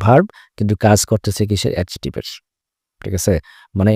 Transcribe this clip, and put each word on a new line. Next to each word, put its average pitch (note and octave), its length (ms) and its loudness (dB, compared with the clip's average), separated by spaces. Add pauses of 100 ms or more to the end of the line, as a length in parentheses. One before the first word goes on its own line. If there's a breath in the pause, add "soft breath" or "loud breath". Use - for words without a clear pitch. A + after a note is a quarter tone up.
ভার্ব, C3+ 200 4 (300 soft breath)
কিন্তু G#2 180 -2 (120)
কাজ G#2 200 4
করতেছে G#2 420 -2
কিসের? G#2 260 -2
অ্যাডজেক্টিভের, - 540 -8 (720)
ঠিক G2 120 -8
আছে? F#2+ 200 0 (420 soft breath)
মানে G2 200 2